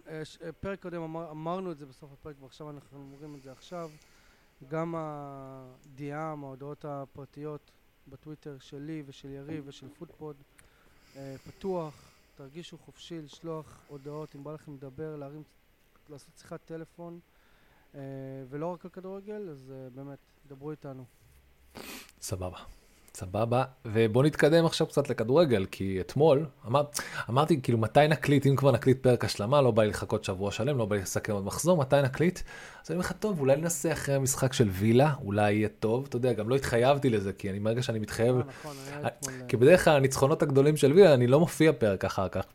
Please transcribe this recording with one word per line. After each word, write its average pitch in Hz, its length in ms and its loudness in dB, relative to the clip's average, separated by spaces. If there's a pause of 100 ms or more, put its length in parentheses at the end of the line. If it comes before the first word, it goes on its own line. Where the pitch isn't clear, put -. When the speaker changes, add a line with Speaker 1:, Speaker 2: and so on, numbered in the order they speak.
Speaker 1:
אה, 156 180 -12
ש-, - 160 -20
אה, 165 100 -12
פרק 190 300 -10
קודם 175 200 -10
אמר-, 160 300 -10
אמרנו 170 400 -6
את 156 60 -10
זה 143 80 -16
בסוף 135 280 -20
הפרק, 147 280 -18
ועכשיו 143 280 -16
אנחנו 139 280 -18
אומרים 143 380 -18
את 135 80 -20
זה 135 80 -20
עכשיו. 165 380 -14 (800)
גם 165 260 -6
ה-D 135 1040 -14
M, 147 460 -8
ההודעות 139 420 -14
הפרטיות 143 840 -12 (360)
בטוויטר 143 520 -18
שלי 151 460 -12
ושל 139 240 -18
יריב 139 380 -12
ושל 139 200 -20 (120)
פוטפוד, 156 360 -16 (800)
אה, 135 200 -14 (120)
פתוח, 175 600 -8 (300)
תרגישו 151 400 -18
חופשי 160 440 -16
לשלוח 156 680 -14
הודעות, 147 480 -14
אם 139 80 -16
בא 151 100 -12
לכם 151 200 -16
לדבר, 139 420 -12
להרים, 147 280 -14 (640)
לעשות - 280 -20
שיחת - 280 -16
טלפון, 170 540 -16 (760)
אה, 143 60 -16 (480)
ולא 151 240 -8
רק 170 120 -16
על 180 60 -16
כדורגל, 196 600 -14
אז, 135 200 -18
אה, 131 240 -16
באמת, 139 220 -16 (300)
דברו 139 240 -14
איתנו. 135 340 -14 (1160)
Speaker 2:
סבבה. 92 380 -8 (580)
סבבה, 117 460 -2 (220)
ובוא 113 380 2
נתקדם 156 420 4
עכשיו 160 220 0
קצת - 220 0
לכדורגל, 120 640 2
כי 95 300 -4
אתמול, 147 440 4 (220)
אמר-, 139 160 2 (460)
אמרתי, 143 320 2
כאילו, 120 160 2
מתי 127 300 6
נקליט, 143 400 4
אם 139 80 4
כבר 131 160 4
נקליט 127 320 4
פרק 123 220 4
השלמה, 117 360 2
לא 120 100 4
בא 110 120 4
לי 107 60 4
לחכות 104 340 -4
שבוע 98 280 -4
שלם, 131 260 -2
לא 117 80 0
בא 101 100 0
לי 101 60 0
לסכם 104 320 -4
עוד 98 120 -4
מחזור, 160 320 0
מתי 135 260 2
נקליט? 147 360 0
אז - 520 -14
אני 160 40 -4
אומר 180 100 -2
לך, - 60 -4
"טוב, 196 280 -2
אולי 135 160 6
ננסה 165 360 -2
אחרי 139 240 -2
המשחק 131 380 0
של 113 160 4
וילה, 117 520 4
אולי 104 320 2
יהיה 107 160 2 (100)
טוב", 117 300 0
אתה - 60 -8
יודע, 123 180 0
גם 107 160 -4
לא 127 60 2
התחייבתי 131 540 4
לזה, 101 240 0
כי - 160 -6
אני 98 100 -6
מרגיש 117 260 0
שאני 113 140 -2
מתחייב, 113 360 2
Speaker 1:
אה, 123 120 2
נכון, 143 280 -14 (120)
היה 143 160 -10
Speaker 2:
אה, - 40 -2
Speaker 1:
אתמול, - 260 -8 (140)
Speaker 2:
כי - 80 -2
Speaker 1:
אה, 110 60 4
Speaker 2:
בדרך 170 240 8
כלל 156 100 6
הניצחונות 135 480 2
הגדולים 147 340 4
של 139 160 4
וילה, 180 200 10
אני 123 140 4
לא 135 120 6
מופיע 160 340 4
פרק 98 320 0
אחר 95 220 -2
כך, 95 280 -4